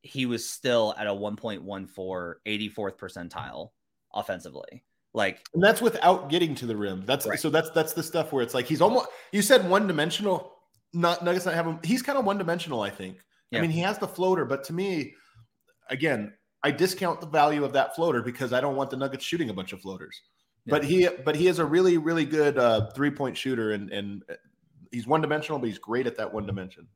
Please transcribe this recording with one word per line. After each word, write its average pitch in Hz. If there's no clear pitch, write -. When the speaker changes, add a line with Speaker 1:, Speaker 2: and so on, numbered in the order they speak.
Speaker 1:
he 131
was 117
still 117
at 107
a 101
one 104
point 104
one 98
four, 92
eighty-fourth 104
percentile 78
offensively. 87
Like, 101
Speaker 2:
And 170
that's 220
without 180
getting 165
to 123
the 110
rim. 95
That's 131
Speaker 1:
Right. 98
Speaker 2:
so 120
that's, 139
that's 156
the 165
stuff -
where 131
it's 113
like, 123
he's 151
almost, 220
you 202
said 208
one-dimensional, 185
not, 170
Nuggets 180
not 165
have 165
him. 160
He's 233
kinda 277
one-dimensional, 175
I 101
think. 95
I -
Speaker 1:
Yeah. -
Speaker 2:
mean, 165
he 165
has 202
the 185
floater, 180
but 135
to 170
me, 175
again, 131
I 147
discount 185
the 165
value 147
of 123
that 135
floater 156
because 123
I 127
don't 135
want 135
the 131
Nuggets 135
shooting 165
a 104
bunch 95
of 92
floaters. 95
Speaker 1:
Yeah. 120
Speaker 2:
But 147
he, 180
but 151
he 170
is 165
a 160
really, 175
really 165
good, 143
uh, 113
three-point 139
shooter, 113
and, 101
and, 101
uh, 101
he's 117
one-dimensional, 151
but 120
he's 101
great 120
at 117
that 110
one 104
dimension. 95